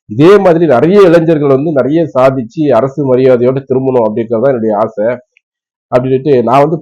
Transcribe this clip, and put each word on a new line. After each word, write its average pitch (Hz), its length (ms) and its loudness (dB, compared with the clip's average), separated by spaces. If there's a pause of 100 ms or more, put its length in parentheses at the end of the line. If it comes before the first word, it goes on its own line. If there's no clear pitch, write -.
இதே 156 320 4
மாதிரி 175 280 2
நிறைய 160 360 2
இளைஞர்கள் 160 480 2
வந்து 139 220 0
நிறைய 143 340 -2 (140)
சாதிச்சு 135 540 -2
அரசு 139 420 -2
மரியாதையோட 131 480 0 (100)
திரும்பணும் 127 360 -2
அப்படிங்கிறது 113 320 -6
தான் 135 140 0
என்னுடைய 110 220 -2
ஆசை 107 280 -4 (920)
அப்படின்ட்டு. 131 460 0
நான் 139 260 2
வந்து 160 120 -6